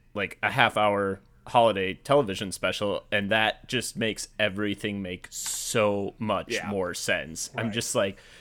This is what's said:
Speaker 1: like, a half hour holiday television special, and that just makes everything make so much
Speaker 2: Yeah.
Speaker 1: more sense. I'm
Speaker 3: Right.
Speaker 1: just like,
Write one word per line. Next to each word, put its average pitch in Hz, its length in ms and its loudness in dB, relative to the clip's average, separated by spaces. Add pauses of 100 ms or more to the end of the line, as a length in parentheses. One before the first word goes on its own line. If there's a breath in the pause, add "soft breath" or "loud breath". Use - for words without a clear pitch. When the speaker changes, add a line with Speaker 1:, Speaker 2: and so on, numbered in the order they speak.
(120)
Speaker 1:
like, 98 280 -4
a 104 100 2
half 117 260 4
hour 101 420 2 (280)
holiday 98 460 4
television 104 580 0
special, 95 600 -2
and 101 180 0
that 110 380 2
just - 300 -4
makes 107 320 -4 (100)
everything 101 600 -2
make 90 280 -10
so - 880 -2
much 107 360 -2
Speaker 2:
Yeah. 95 140 -4
Speaker 1:
more 95 260 -2
sense. 80 600 -4
I'm 113 120 -2
Speaker 3:
Right. 104 60 -4
Speaker 1:
just 117 220 -4
like, 98 220 0 (240 loud breath)